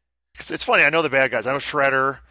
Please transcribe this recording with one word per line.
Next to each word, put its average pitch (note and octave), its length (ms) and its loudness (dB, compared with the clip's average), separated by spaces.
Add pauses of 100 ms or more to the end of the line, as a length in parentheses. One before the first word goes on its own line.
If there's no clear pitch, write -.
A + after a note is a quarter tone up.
(380)
'Cause - 140 -4
it's D#3+ 120 -6
funny, G#3 200 2
I D3 60 4
know E3 120 0
the D#3 80 -2
bad C3+ 220 2
guys. A#2 160 -4
I C3 60 -2
know C#3 40 -2
Shredder C3+ 640 0 (120)